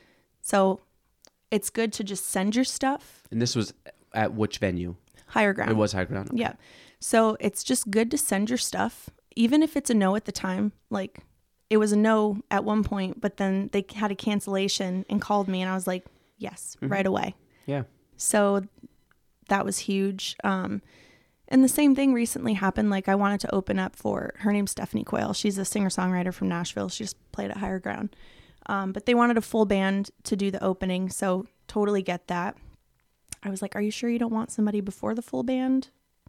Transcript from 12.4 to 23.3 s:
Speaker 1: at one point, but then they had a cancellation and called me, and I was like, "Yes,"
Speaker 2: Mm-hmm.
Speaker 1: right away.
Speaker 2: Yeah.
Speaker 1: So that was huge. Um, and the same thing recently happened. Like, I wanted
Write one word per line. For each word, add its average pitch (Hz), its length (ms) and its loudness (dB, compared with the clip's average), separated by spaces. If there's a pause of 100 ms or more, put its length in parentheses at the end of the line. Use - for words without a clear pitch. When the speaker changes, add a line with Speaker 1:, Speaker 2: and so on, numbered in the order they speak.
Speaker 1:
at 202 140 0
one 214 200 2
point, 190 360 -4
but 196 180 -2
then 196 340 0
they 196 120 0 (100)
had 208 180 -2
a - 20 -4
cancellation 196 960 -2
and 208 100 0
called 202 280 0
me, 185 140 0
and 190 80 -2
I 190 40 -2
was 185 120 -4
like, 185 180 -4 (340)
"Yes," - 380 -12
Speaker 2:
Mm-hmm. 135 160 -4
Speaker 1:
right 196 140 0
away. 190 280 -2 (320)
Speaker 2:
Yeah. 139 180 -2 (320)
Speaker 1:
So 202 460 2 (880)
that 196 160 2
was 196 160 -4
huge. 196 640 -2
Um, 196 360 -2 (680)
and 262 140 8
the 262 60 8
same 285 260 6
thing 269 180 4
recently 233 420 0
happened. 202 360 0
Like, 190 180 -2
I 196 60 4
wanted 202 260 2